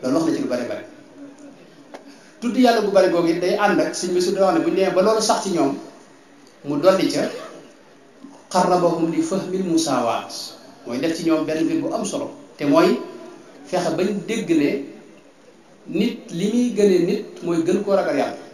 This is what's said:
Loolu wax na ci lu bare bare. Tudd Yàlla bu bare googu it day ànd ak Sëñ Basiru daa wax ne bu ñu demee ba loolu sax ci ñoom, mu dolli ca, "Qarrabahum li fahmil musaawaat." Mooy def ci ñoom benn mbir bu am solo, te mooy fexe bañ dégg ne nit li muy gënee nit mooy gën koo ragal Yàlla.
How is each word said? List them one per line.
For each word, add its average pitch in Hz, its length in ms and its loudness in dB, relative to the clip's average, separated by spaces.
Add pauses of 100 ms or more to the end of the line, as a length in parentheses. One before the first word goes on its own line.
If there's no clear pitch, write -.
Loolu - 140 0
wax 330 120 0
na - 60 0
ci - 80 -4
lu - 40 -4
bare 247 220 -4
bare. - 160 -8 (1600)
Tudd 233 160 -4
Yàlla 233 240 6
bu 202 100 0
bare 185 180 6
googu 170 180 2
it 165 140 2
day 190 160 0
ànd 202 220 2
ak - 160 -2
Sëñ 180 180 -4
Basiru 180 220 0
daa 190 180 2
wax 160 60 2
ne 156 40 -2
bu 170 60 0
ñu 170 60 -2
demee 185 180 2
ba 185 80 4
loolu 220 200 4
sax - 220 0
ci 196 60 -4
ñoom, 147 240 0 (920)
mu 147 120 -4
dolli 185 320 4
ca, 131 180 -2 (1200)
"Qarrabahum 175 600 2
li 160 120 -2
fahmil 185 420 -4
musaawaat." 131 880 -2 (320)
Mooy 123 140 -6
def 160 180 -2
ci 170 80 -8
ñoom 156 200 2
benn 156 200 -2
mbir - 160 0
bu - 120 -4
am 220 120 -4
solo, 139 240 -6 (280)
te 147 80 -6
mooy 170 340 4 (680)
fexe 170 320 -2
bañ 196 300 -2
dégg 202 220 -4
ne 147 360 2 (1000)
nit - 440 -4
li 170 200 -4
muy 240 240 2
gënee 185 300 4
nit - 380 -4
mooy 170 200 0
gën 196 200 0
koo 196 120 0
ragal 170 220 0
Yàlla. 123 200 -2 (160)